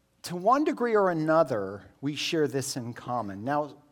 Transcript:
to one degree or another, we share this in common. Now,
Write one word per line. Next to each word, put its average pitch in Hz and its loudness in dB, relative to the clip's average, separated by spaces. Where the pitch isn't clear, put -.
to 175 -10
one 233 4
degree 240 0
or 196 6
another, 151 2
we 143 -4
share 156 0
this 131 -4
in 120 -8
common. 104 -6
Now, 143 -2